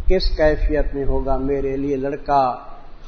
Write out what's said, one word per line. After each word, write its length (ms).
کس 300
کیفیت 580
میں 100
ہوگا 320
میرے 400
لیے 200
لڑکا، 600